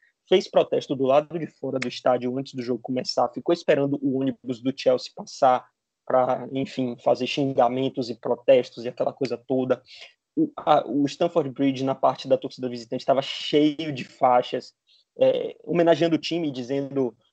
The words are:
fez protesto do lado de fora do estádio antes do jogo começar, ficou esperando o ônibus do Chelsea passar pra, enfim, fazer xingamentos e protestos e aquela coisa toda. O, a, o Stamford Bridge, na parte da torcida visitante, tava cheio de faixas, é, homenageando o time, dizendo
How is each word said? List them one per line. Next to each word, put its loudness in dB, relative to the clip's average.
fez 2
protesto 0
do -2
lado 2
de -6
fora -8
do -6
estádio -2
antes -10
do -6
jogo -4
começar, -2
ficou -2
esperando 0
o 0
ônibus -4
do -4
Chelsea 0
passar 0
pra, 0
enfim, -4
fazer 2
xingamentos 0
e -10
protestos 2
e -8
aquela -4
coisa -4
toda. -2
O, 0
a, 2
o 0
Stamford -2
Bridge, -2
na 0
parte 0
da 4
torcida -8
visitante, -8
tava 2
cheio 0
de -8
faixas, 0
é, 2
homenageando 4
o 0
time, -4
dizendo -4